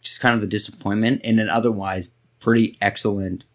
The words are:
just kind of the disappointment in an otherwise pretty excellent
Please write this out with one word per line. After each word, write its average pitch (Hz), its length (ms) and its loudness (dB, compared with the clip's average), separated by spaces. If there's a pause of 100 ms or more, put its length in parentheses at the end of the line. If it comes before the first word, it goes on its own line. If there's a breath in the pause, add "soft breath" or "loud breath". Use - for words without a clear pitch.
just - 200 -8
kind 120 140 6
of 110 60 0
the 104 60 -4
disappointment 104 760 -2
in 113 160 2
an 107 100 -2
otherwise 95 640 -2 (260)
pretty 117 400 2
excellent 98 640 -2 (120)